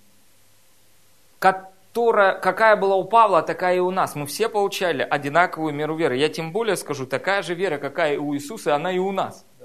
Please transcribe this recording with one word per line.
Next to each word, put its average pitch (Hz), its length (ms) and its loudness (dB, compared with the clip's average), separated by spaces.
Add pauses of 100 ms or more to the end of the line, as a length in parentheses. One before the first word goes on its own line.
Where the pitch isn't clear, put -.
(1400)
Которая, 202 1000 2
какая 214 360 4
была 196 200 0
у 190 80 0
Павла, 208 380 4
такая 180 340 0
и 180 40 2
у 180 120 0
нас. 180 240 -2
Мы 185 100 -6
все 214 240 -2
получали 190 580 -2
одинаковую 156 640 0
меру 151 220 -4
веры. 147 220 0
Я 151 120 2
тем 160 220 -8
более 208 260 -2
скажу, 131 280 -8
такая 180 380 -2
же 165 100 -6
вера, 175 240 -2
какая 170 400 -2
у 147 160 -4
Иисуса, 143 420 -4
она 165 160 -2
и 180 60 -2
у 190 140 -2
нас. 185 320 -6 (220)